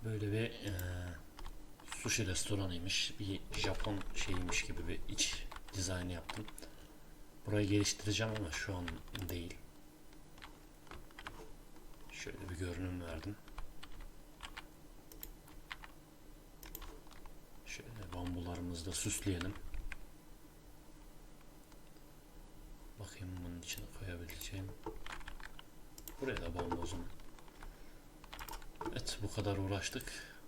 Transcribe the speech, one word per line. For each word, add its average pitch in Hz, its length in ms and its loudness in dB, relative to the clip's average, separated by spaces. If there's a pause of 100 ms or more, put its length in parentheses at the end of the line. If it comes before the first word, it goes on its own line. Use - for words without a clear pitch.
Böyle 104 280 4
bir, 113 180 6
e, 101 240 0 (1120)
sushi - 420 4
restoranıymış, 92 920 6
bir 98 220 2 (120)
Japon 95 460 6 (160)
şeyiymiş 90 480 8
gibi - 240 2
bir - 120 6 (100)
iç - 380 4 (260)
dizaynı 90 380 4
yaptım. 90 340 -2 (1000)
Burayı 104 220 8
geliştireceğim 104 720 6
ama 92 140 2
şu - 240 2
an 87 120 0 (420)
değil. 87 280 0 (2500)
Şöyle - 380 -4
bir 90 60 -2
görünüm 90 460 0
verdim. 85 340 -2 (4000)
Şöyle - 480 -6
bambularımızı 87 720 0
da 87 60 2
süsleyelim. 95 640 4 (3500)
Bakayım 92 360 -4 (100)
bunun 87 160 -2
içine 104 240 -4 (140)
koyabileceğim. 95 720 -2 (1500)
Buraya 131 160 4
da - 180 0
bambu - 260 2
o - 40 2
zaman. 87 200 0 (1900)
Evet, - 320 0
bu 98 100 2
kadar 101 240 4
uğraştık. - 800 2 (100)